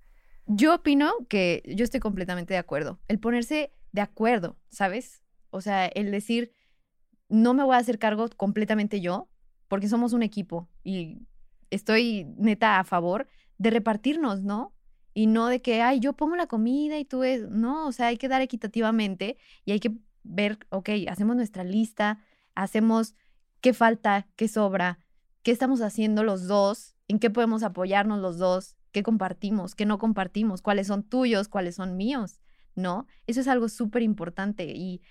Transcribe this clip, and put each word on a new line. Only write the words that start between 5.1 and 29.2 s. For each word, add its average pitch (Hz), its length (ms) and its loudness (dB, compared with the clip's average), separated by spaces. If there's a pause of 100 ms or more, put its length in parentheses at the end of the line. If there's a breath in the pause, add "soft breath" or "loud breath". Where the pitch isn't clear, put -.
O 185 100 -6
sea, 196 240 0
el 202 260 -4
decir, 233 400 -2 (800)
"No 226 240 6
me 277 100 4
voy 262 120 4
a 240 40 6
hacer 233 200 -2
cargo 220 360 0
completamente 208 640 0
yo", 180 280 -4 (380)
porque 196 200 -2
somos 233 260 0
un 233 100 2
equipo 175 460 -6 (140)
y 180 360 -8 (500)
estoy 214 560 0 (120)
neta 214 420 4
a 190 40 0
favor 180 440 -2 (300)
de 208 120 2
repartirnos, 220 720 0
¿no? 208 320 -6 (400)
Y 220 140 2
no 226 200 4
de 247 140 0
que, 233 200 0
"Ay, 254 180 4
yo 269 140 0
pongo 311 220 -2
la 349 120 -2
comida 269 500 0
y 285 80 -4
tú 254 180 -4
es-", 254 260 0
no, 254 380 -2
o 269 40 -2
sea, 233 160 -2
hay 240 100 0
que 269 100 -6
dar 262 140 0
equitativamente 220 960 -2 (280 soft breath)
y - 80 -2
hay 214 60 2
que 226 120 -2 (320)
ver, 208 360 -2 (100)
ok, 190 200 -6 (200)
hacemos 208 260 0
nuestra 214 280 -4
lista, 208 560 0 (360 soft breath)
hacemos 220 580 2 (480)
qué 247 120 6
falta, 214 640 2
qué 220 120 -2
sobra, 190 520 0 (440)
qué 233 80 2
estamos 247 300 2
haciendo 214 420 0
los 190 240 -2
dos, 202 480 0 (120)
en 208 120 2
qué 233 100 4
podemos 226 340 0
apoyarnos 202 560 0
los 180 180 -4
dos, 185 380 0 (160)
qué 202 120 -2
compartimos, 196 720 -2